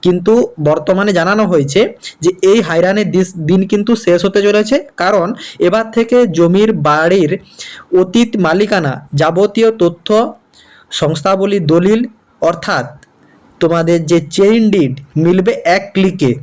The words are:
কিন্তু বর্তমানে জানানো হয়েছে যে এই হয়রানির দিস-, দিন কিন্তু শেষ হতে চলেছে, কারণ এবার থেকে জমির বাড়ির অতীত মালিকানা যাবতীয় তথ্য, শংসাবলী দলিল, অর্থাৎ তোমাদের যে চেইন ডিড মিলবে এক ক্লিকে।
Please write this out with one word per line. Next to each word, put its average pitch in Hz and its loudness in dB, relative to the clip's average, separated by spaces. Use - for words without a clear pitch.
কিন্তু 180 0
বর্তমানে 185 0
জানানো 190 0
হয়েছে 147 0
যে 165 0
এই 196 4
হয়রানির 180 0
দিস-, 185 -2
দিন 185 2
কিন্তু 208 0
শেষ 175 0
হতে 196 0
চলেছে, 208 0
কারণ 190 0
এবার 214 0
থেকে 233 0
জমির 180 2
বাড়ির 156 0
অতীত 226 0
মালিকানা 180 0
যাবতীয় 190 0
তথ্য, 170 -2
শংসাবলী 190 -2
দলিল, 190 2
অর্থাৎ 170 -4
তোমাদের 170 2
যে 170 2
চেইন 214 4
ডিড 151 0
মিলবে 180 2
এক 196 -2
ক্লিকে। 180 0